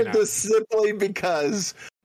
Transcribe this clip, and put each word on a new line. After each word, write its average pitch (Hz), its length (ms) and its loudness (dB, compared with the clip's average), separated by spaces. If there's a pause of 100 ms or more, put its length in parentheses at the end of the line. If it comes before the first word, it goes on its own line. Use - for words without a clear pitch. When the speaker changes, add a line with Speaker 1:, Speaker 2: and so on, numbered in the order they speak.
Speaker 1:
fucking - 40 -2
up. 208 60 -2
Speaker 2:
this 214 180 2
simply 214 580 2
because 185 840 -2 (300)